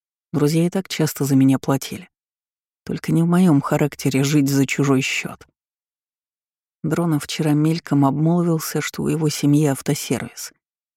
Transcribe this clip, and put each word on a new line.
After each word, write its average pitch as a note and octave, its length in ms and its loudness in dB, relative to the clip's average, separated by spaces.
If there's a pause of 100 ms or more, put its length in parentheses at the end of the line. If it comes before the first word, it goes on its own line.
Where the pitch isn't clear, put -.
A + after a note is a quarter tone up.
(320)
Друзья D#3+ 340 2
и F3 40 -2
так - 180 -6
часто - 360 -4
за C#3 120 2
меня C3+ 220 4
платили. - 500 -6 (760)
Только - 280 -6
не D#3+ 100 2
в E3 40 2
моем F3 340 4
характере C#3+ 640 -2
жить C#3+ 240 2
за C#3 180 2
чужой C3+ 340 0
счет. - 460 -6 (1400)
Дронов D#3+ 420 -2
вчера D#3 280 -2
мельком D3+ 520 2
обмолвился, D#3+ 760 0
что - 220 -8
у C#3 60 -4
его D3+ 200 0
семьи D3 380 2
автосервис. - 880 -4 (440)